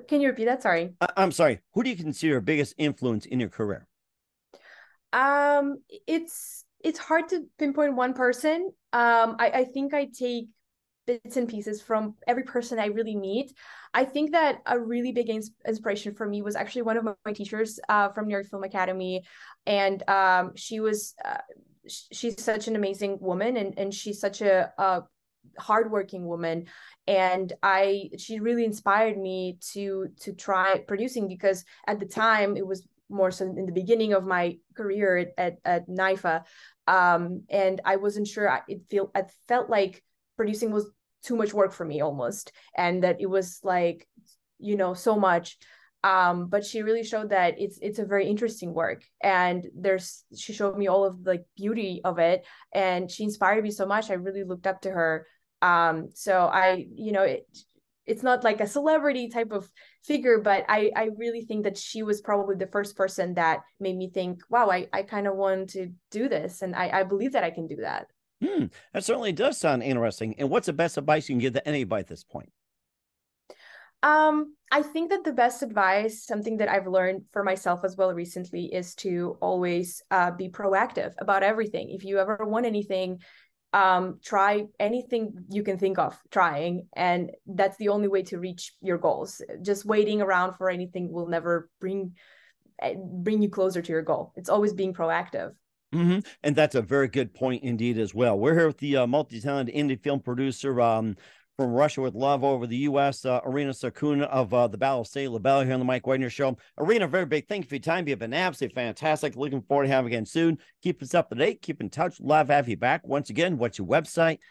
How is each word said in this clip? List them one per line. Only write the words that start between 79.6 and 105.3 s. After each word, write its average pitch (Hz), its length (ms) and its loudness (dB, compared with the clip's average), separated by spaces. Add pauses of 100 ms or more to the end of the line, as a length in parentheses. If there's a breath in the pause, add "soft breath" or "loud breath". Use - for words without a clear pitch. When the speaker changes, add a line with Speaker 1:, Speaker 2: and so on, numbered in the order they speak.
Speaker 1:
uh, 180 200 4
be 180 180 -8
proactive 202 720 0
about 196 240 0
everything. 214 480 0
If 196 140 -10
you 196 140 -2
ever 196 260 0
want 220 220 0
anything, 190 520 -2 (540 loud breath)
um, 185 520 4
try 208 420 2 (120)
anything 220 720 -2
you 202 120 -2
can 196 160 -2
think 190 200 0
of - 200 0 (120)
trying, 175 640 0
and 180 380 0 (140)
that's 196 300 0
the 208 120 -2
only 208 200 2
way 196 160 0
to 180 140 -10
reach 175 420 -12
your 180 180 -2
goals. - 440 -2 (200)
Just 202 220 -2
waiting 208 380 2
around 185 320 2
for 185 160 -2
anything 180 400 -6
will 170 180 -6
never 170 400 0 (120)
bring, 190 320 -6 (680 soft breath)
eh, - 160 -4
bring 185 460 -2
you 202 80 2
closer 185 320 0
to 170 100 -6
your 160 100 0
goal. 151 340 -2
It's 180 120 -10
always 208 240 2
being 185 220 -2
proactive. 165 580 -4 (420)
Speaker 2:
Mm-hmm. 175 260 4 (220 loud breath)
And 147 120 0
that's 151 200 4
a 123 80 2
very 135 260 2
good 127 260 -2
point 127 280 -2
indeed 120 360 -2
as 101 160 -2
well. 110 240 4
We're 139 160 4
here 165 120 6
with 147 120 -2
the, 139 200 0
uh, 123 80 4
multi-talented 135 680 -2
indie 143 280 0
film 139 180 0
producer, 127 600 -2
um, 113 360 2 (420 soft breath)
from 127 140 0
Russia 139 280 2
with 127 140 -2
Love 135 300 2
over 127 240 0
the 117 80 -4
U 139 240 0
S, 139 240 0
uh, 127 200 0
Irina 139 280 -2
Sakun 143 500 -2
of, 131 320 0
uh, 120 140 6
The 101 100 -10
Battle 135 220 0
of 110 80 -6
State 139 200 -6
La 113 120 -4